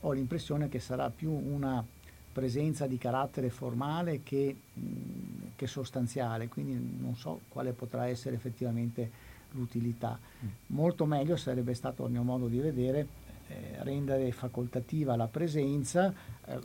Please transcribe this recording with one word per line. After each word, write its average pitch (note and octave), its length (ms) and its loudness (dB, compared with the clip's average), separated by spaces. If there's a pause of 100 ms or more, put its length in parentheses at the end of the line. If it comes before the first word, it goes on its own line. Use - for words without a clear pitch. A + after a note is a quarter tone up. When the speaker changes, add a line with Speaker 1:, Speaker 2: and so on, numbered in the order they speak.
Speaker 1:
Ho D#3 120 2
l'impressione C#3+ 560 0
che C3+ 120 -2
sarà B2+ 300 0
più D#3 200 -2
una C#3 540 2 (480)
presenza C#3+ 540 2
di B2+ 120 0
carattere B2+ 520 2
formale C#3+ 720 0
che, C#3 320 2 (240)
mm, - 640 -6 (140)
che C3+ 100 -4
sostanziale, A#2+ 840 0
quindi B2+ 520 -2
non B2+ 160 -2
so D#3 320 -6
quale B2+ 240 -2
potrà A#2+ 340 -2
essere B2 300 -2
effettivamente A#2 720 -2 (420)
l'utilità. A#2 680 -2 (260)
Speaker 2:
Mm. G#2+ 40 -2 (200)
Speaker 1:
Molto E3 360 4
meglio D3+ 320 4
sarebbe B2+ 380 0
stato, B2+ 300 -4
a B2+ 40 0
mio A#2+ 140 2
modo B2 240 2
di A#2 120 4
vedere, C#3 480 2 (420)
eh, - 340 -8
rendere C#3 480 2
facoltativa B2 840 0
la A#2 100 4
presenza, D3 840 2 (320)
eh, - 200 -6